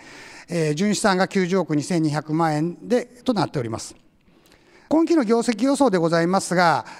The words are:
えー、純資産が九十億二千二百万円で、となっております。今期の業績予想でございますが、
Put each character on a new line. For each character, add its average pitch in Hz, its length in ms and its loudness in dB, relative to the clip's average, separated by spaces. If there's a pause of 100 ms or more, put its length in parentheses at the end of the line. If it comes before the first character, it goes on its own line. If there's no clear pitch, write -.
(480)
え 165 240 -2
ー、 - 20 -2
純 202 200 0
資 170 60 -6
産 196 160 2
が 185 120 0
九 185 180 0
十 180 100 -2
億 160 200 0
二 143 80 0
千 165 180 -2
二 156 80 0
百 151 240 -4
万 160 220 0
円 170 320 -4
で、 233 180 0
と - 260 -6
な 185 140 0
っ - 40 -8
て 147 100 -6
お - 20 -4
り 113 60 -6
ま 110 100 -8
す。 - 160 -14 (960)
今 320 180 2
期 339 80 2
の 320 80 4
業 226 160 2
績 226 260 -2
予 277 120 2
想 277 120 4
で 185 100 2
ご 165 100 0
ざ 165 120 2
い 170 60 2
ま 185 140 2
す - 160 -4
が、 160 280 4 (160)